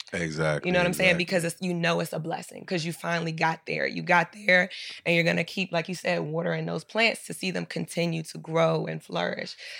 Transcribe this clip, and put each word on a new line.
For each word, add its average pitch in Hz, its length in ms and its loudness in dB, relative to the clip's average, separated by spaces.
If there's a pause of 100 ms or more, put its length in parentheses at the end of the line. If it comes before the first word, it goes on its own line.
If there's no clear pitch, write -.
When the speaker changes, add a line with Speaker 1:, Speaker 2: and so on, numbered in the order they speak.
(140)
Speaker 1:
Exactly, 78 560 0
Speaker 2:
You - 40 2
know 180 60 4
what 175 60 4
I'm 180 80 2
saying? 185 180 4
Speaker 1:
exactly. 175 140 2
Speaker 2:
Because 175 180 2
it's, 165 180 -6
you 180 120 0
know, 170 260 2
it's 170 140 -4
a 165 60 -2
blessing - 440 -8
'cause 170 220 -2
you 170 80 -4
finally 165 380 -2
got 160 340 0
there. 151 220 -2
You 165 160 -6
got 170 300 4
there 190 360 4 (360)
and 175 100 4
you're 170 100 6
gonna 170 180 4
keep, 185 280 -4
like 165 180 -2
you 180 60 -6
said, 175 240 -2
watering 160 480 -2
those 170 160 -4
plants - 420 2
to - 80 -10
see - 180 -4
them 175 140 -4
continue 165 580 -2
to - 140 -12
grow 160 480 2
and 160 180 -6
flourish, - 520 -4 (240)